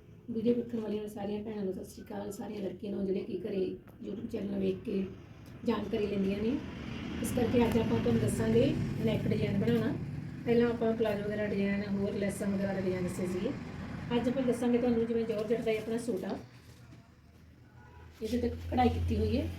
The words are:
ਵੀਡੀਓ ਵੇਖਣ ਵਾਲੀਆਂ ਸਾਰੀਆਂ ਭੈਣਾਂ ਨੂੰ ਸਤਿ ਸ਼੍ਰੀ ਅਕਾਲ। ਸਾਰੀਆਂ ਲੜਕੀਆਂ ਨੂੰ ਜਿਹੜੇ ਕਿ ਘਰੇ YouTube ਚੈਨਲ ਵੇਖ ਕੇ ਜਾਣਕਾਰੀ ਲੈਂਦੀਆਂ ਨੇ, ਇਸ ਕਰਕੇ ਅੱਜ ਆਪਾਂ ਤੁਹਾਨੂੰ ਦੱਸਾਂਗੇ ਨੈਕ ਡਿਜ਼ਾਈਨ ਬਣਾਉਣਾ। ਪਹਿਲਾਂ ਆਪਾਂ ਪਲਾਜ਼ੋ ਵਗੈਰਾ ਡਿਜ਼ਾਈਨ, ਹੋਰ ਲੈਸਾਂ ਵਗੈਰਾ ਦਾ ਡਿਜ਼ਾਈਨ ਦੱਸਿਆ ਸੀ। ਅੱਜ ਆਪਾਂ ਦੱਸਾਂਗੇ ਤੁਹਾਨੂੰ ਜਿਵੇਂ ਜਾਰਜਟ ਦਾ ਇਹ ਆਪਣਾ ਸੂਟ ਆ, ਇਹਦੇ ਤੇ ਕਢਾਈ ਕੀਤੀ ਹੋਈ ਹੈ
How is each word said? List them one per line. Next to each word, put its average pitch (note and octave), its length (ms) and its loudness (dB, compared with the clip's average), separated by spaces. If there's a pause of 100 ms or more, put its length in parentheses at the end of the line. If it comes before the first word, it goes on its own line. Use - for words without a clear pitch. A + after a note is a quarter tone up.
(300)
ਵੀਡੀਓ A3+ 260 4
ਵੇਖਣ A#3 240 -4
ਵਾਲੀਆਂ G#3+ 280 -4
ਸਾਰੀਆਂ G#3 360 -4
ਭੈਣਾਂ G#3+ 200 -6
ਨੂੰ F#3 100 -2
ਸਤਿ - 120 -8
ਸ਼੍ਰੀ - 180 -14
ਅਕਾਲ। G3+ 280 -8
ਸਾਰੀਆਂ G#3 300 -8
ਲੜਕੀਆਂ F#3+ 320 -6
ਨੂੰ G3 120 -2
ਜਿਹੜੇ F#3+ 140 2
ਕਿ - 200 -6
ਘਰੇ G3 200 -4 (440)
YouTube G3+ 280 -8
ਚੈਨਲ G3+ 280 -4
ਵੇਖ F#3+ 260 2
ਕੇ G3 180 0 (640)
ਜਾਣਕਾਰੀ G#3 420 0
ਲੈਂਦੀਆਂ G3 300 0
ਨੇ, A3+ 180 0 (680)
ਇਸ - 100 -2
ਕਰਕੇ A#3+ 340 4
ਅੱਜ A3+ 120 4
ਆਪਾਂ A3+ 200 2
ਤੁਹਾਨੂੰ A3+ 240 4
ਦੱਸਾਂਗੇ A3 420 4 (420)
ਨੈਕ G#3+ 220 2
ਡਿਜ਼ਾਈਨ G3+ 320 2
ਬਣਾਉਣਾ। A3+ 340 4 (520)
ਪਹਿਲਾਂ A#3+ 240 6
ਆਪਾਂ A3+ 240 2
ਪਲਾਜ਼ੋ G#3 300 0
ਵਗੈਰਾ G#3 240 -2
ਡਿਜ਼ਾਈਨ, G3+ 420 0
ਹੋਰ G3 240 0
ਲੈਸਾਂ G3+ 340 0
ਵਗੈਰਾ G3 260 0
ਦਾ F#3 80 -2
ਡਿਜ਼ਾਈਨ F3+ 220 0
ਦੱਸਿਆ F3+ 240 -2
ਸੀ। F#3 240 0 (640)
ਅੱਜ A#3+ 140 2
ਆਪਾਂ C4 140 0
ਦੱਸਾਂਗੇ A#3+ 340 4
ਤੁਹਾਨੂੰ A#3 300 4
ਜਿਵੇਂ A3+ 180 0
ਜਾਰਜਟ A3 360 0
ਦਾ A3+ 100 0
ਇਹ A3 80 2
ਆਪਣਾ A3+ 180 -4
ਸੂਟ F#3+ 280 -2
ਆ, A3+ 120 -4 (1800)
ਇਹਦੇ A3+ 160 0
ਤੇ A#3+ 120 2 (220)
ਕਢਾਈ A#3+ 180 6
ਕੀਤੀ A#3 280 0
ਹੋਈ G#3+ 200 2
ਹੈ D#4 60 2 (160)